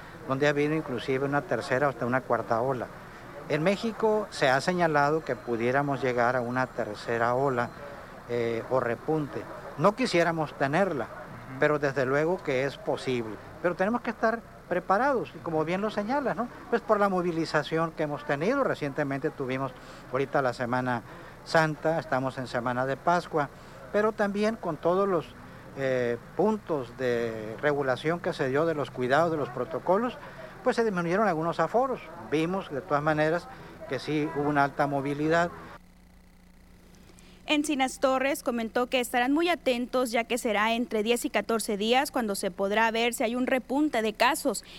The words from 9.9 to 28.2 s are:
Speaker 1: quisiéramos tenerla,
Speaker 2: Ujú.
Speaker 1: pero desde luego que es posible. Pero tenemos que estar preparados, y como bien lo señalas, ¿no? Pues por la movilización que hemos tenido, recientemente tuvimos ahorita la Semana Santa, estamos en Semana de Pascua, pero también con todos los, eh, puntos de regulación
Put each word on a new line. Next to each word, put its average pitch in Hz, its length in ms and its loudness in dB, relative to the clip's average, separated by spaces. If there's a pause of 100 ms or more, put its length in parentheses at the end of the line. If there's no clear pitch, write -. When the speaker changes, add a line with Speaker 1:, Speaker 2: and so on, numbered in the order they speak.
Speaker 1:
quisiéramos 170 600 2
tenerla, 151 480 2
Speaker 2:
Ujú. - 540 -12
Speaker 1:
pero 151 200 4
desde 139 260 2
luego 156 360 2
que 131 220 0
es 139 140 -4
posible. 120 580 -2 (260)
Pero 175 140 0
tenemos 208 240 0
que 247 120 -6
estar 220 280 0 (300)
preparados, 190 680 2
y 170 40 -14
como 160 260 0
bien 180 160 -2
lo 214 80 -2
señalas, 208 480 -2
¿no? 233 100 -4 (220)
Pues 233 120 0
por 214 160 4
la 202 120 4
movilización 165 840 0
que 160 120 -4
hemos 147 220 -4
tenido, 175 380 0
recientemente 143 680 -2
tuvimos 131 420 -4 (400)
ahorita 139 280 2
la 127 120 2
Semana 127 480 0 (440)
Santa, 156 540 2
estamos 131 380 -2
en 127 100 -6
Semana 123 380 0
de 135 100 -2
Pascua, 165 540 0 (420)
pero 208 220 2
también 208 420 0
con 170 220 -4
todos 190 320 2
los, 170 160 0 (500)
eh, 127 420 0 (200)
puntos 175 600 0
de 117 600 -2
regulación 147 640 0